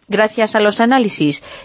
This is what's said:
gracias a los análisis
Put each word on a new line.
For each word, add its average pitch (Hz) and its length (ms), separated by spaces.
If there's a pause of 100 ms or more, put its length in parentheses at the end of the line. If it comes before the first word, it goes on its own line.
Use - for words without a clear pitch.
gracias 214 480
a 220 60
los 208 180
análisis 233 640 (220)